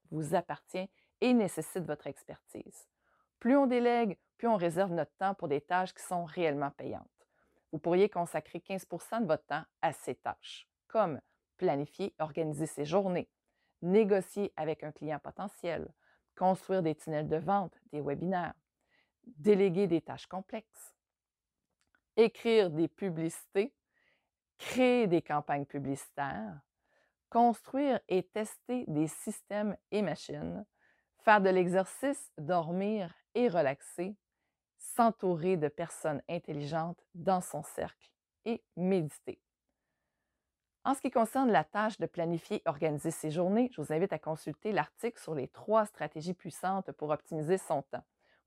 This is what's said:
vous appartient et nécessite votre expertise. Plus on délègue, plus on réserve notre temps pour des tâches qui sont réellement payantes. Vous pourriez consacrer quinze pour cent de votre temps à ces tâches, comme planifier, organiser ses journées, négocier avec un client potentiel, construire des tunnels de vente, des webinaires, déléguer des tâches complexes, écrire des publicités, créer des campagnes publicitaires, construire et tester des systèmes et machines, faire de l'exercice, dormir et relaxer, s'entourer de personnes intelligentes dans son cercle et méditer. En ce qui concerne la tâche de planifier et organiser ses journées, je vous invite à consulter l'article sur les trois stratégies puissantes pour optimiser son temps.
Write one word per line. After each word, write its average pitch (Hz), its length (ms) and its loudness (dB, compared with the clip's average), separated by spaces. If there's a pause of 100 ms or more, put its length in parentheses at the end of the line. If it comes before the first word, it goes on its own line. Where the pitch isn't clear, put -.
vous 156 260 -2
appartient 185 540 -6 (320)
et 247 120 4
nécessite 185 520 0
votre 151 220 -8
expertise. - 840 -16 (500)
Plus 240 160 6
on 277 100 6
délègue, 240 520 2 (200)
plus 226 100 -2
on 226 100 4
réserve 175 340 0
notre 165 240 -2
temps 196 200 -2
pour 175 120 -6
des 139 140 0
tâches 180 320 -2
qui - 100 -18
sont 175 220 -4
réellement 147 460 0
payantes. - 360 -10 (640)
Vous 156 80 -6
pourriez 180 300 4
consacrer 170 500 -6
quinze 190 260 -8
pour 170 180 -10
cent 226 180 -4
de 202 60 0
votre 151 180 0
temps 151 180 -4 (180)
à 156 120 0
ces - 220 -8
tâches, - 520 -12 (200)
comme 175 340 0 (360)
planifier, 165 600 -2
organiser 156 460 -4
ses 147 180 -6
journées, 175 460 0 (520)
négocier 196 760 2
avec 156 260 -4
un 151 80 -10
client 151 280 -8
potentiel, 160 680 -8 (480)
construire 185 460 0
des 160 140 0
tunnels 156 340 -6
de 156 80 2
vente, 190 420 -2 (120)
des 147 100 -6
webinaires, 165 540 -4 (720)
déléguer 190 600 4
des 165 140 2
tâches - 260 -14
complexes, - 680 -14 (1200)
écrire 220 520 6
des 156 200 0
publicités, 180 840 -4 (840)
créer 247 500 4
des 165 140 4
campagnes 147 440 -2
publicitaires, 143 960 -6 (680)
construire 240 800 2
et 180 140 2
tester 247 640 -6
des 156 200 2
systèmes 208 720 -6 (140)
et 208 100 2
machines, 170 640 -6 (540)
faire 214 200 8
de 190 100 6
l'exercice, 185 880 0
dormir 180 760 -2 (200)
et 240 140 4
relaxer, 175 720 -2 (600)
s'entourer 185 800 2
de 151 140 0
personnes 156 580 -6
intelligentes 160 720 -6 (120)
dans 185 260 0
son 147 240 -8
cercle - 480 -10 (320)
et 226 180 -4 (140)
méditer. 175 640 -2 (1400)
En 262 100 0
ce - 60 -4
qui - 120 -4
concerne 254 380 2
la 170 140 6
tâche 214 340 -4
de 165 100 -2
planifier 170 500 -2
et - 100 -8
organiser 156 440 0
ses 156 200 -6
journées, 196 400 2
je - 80 -10
vous 151 140 -4
invite 160 180 0
à 156 80 -4
consulter 160 540 -6
l'article 190 440 -4
sur - 160 -10
les 143 140 -4
trois 214 380 0
stratégies 160 480 -8
puissantes 185 580 -6
pour 151 200 -6
optimiser 156 460 0
son 147 260 -2
temps. - 200 -12 (440)